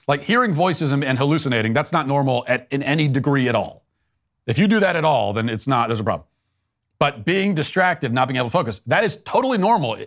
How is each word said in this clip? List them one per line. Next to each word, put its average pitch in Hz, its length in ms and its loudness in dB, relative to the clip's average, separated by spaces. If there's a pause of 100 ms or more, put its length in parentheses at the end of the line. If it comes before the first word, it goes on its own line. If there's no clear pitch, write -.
like, 143 140 0
hearing 226 320 2
voices 160 380 0
and, 139 120 0
and 131 140 0
hallucinating, 127 560 0
that's 147 180 0
not 156 160 0
normal 135 400 0
at, 123 220 -2
in 139 140 -2
any 151 240 0
degree 135 420 2
at 117 60 0
all. 98 280 -4 (600)
If 120 140 -2
you 208 80 4
do 214 120 4
that 185 160 2
at 160 100 -2
all, 113 280 0
then 113 160 -2
it's 110 180 -6
not, 120 200 2
there's 113 140 -2
a - 20 -4
problem. 95 240 -4 (720)
But 139 260 0
being 190 300 0
distracted, 151 580 0
not 131 140 2
being 131 100 -4
able 123 120 0
to - 20 -10
focus, 113 340 -2
that 165 180 2
is 196 220 -4
totally 262 320 0
normal. 180 500 2